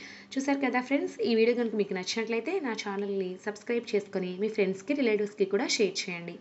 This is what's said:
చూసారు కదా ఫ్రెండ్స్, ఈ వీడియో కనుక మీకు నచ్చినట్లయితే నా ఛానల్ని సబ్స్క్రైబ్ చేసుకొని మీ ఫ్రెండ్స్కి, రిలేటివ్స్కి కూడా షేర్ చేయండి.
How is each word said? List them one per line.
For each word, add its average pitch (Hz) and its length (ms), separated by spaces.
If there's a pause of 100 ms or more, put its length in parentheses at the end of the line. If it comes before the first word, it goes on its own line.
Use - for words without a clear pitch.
(360)
చూసారు 277 300
కదా 247 240
ఫ్రెండ్స్, 320 280 (120)
ఈ 233 100
వీడియో 226 220
కనుక 214 200
మీకు 196 180
నచ్చినట్లయితే 226 540 (140)
నా 220 60 (100)
ఛానల్ని 196 480 (160)
సబ్స్క్రైబ్ 233 460
చేసుకొని 190 380 (120)
మీ 214 140
ఫ్రెండ్స్కి, 190 440
రిలేటివ్స్కి 208 540
కూడా 254 120 (100)
షేర్ 190 260
చేయండి. 170 360